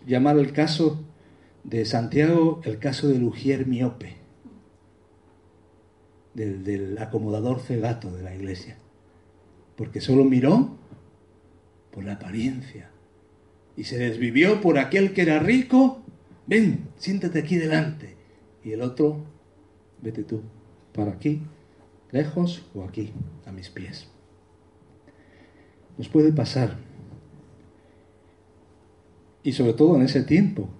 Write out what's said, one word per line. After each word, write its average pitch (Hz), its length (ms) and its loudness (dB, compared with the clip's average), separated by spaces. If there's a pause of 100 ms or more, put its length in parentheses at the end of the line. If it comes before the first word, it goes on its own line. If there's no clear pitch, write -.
llamar 135 320 4
el 139 140 2
caso 151 520 0 (600)
de 113 200 -4
Santiago 156 800 2
el 110 140 -6
caso 143 300 -2
del 127 160 2
ujier 131 420 -2
miope, 123 500 -4 (2250)
del, 98 300 -6
del 98 340 -4
acomodador 110 640 -4
cegato 117 540 -6
de 90 80 -12
la 92 120 -12
iglesia, 95 420 -12 (1000)
porque 104 240 -10
solo 135 240 4
miró 135 540 4 (1120)
por 98 120 -14
la 101 100 -8
apariencia 110 760 -8 (840)
y - 80 -10
se 120 140 -6
desvivió 123 640 2
por 160 160 4
aquel 190 340 2
que 190 100 0
era 156 180 4
rico. 254 640 4 (440)
"Ven, 202 500 2
siéntate 185 420 -2
aquí 165 180 -2
delante", 156 600 -2 (480)
y 110 80 -10
el 110 100 -6
otro, 151 420 -2 (800)
"Vete 113 220 -8
tú, 110 160 -8 (520)
para 104 200 -4
aquí, 151 300 -4 (680)
lejos 160 540 -4 (100)
o 98 80 -10
aquí, 104 300 -10 (340)
a 95 60 -16
mis 92 160 -16
pies". - 400 -16 (1900)
Nos - 120 -12
puede 156 240 6
pasar. 120 440 -2 (2750)
Y 139 80 -2
sobre 117 220 2
todo 156 220 6
en 127 60 6
ese 127 200 2
tiempo, 151 460 2 (120)